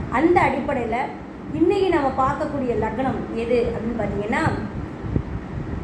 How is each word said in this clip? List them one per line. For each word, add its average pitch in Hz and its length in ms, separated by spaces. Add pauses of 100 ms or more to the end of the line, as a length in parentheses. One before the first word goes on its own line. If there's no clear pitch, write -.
(100)
அந்த 339 300
அடிப்படையில 262 560 (580)
இன்னைக்கு 381 340
நம்ம 302 200 (100)
பார்க்கக்கூடிய 285 600
லக்னம் 226 420 (140)
எது 233 380
அப்படின்னு 226 280
பார்த்தீங்கன்னா, 208 420 (1400)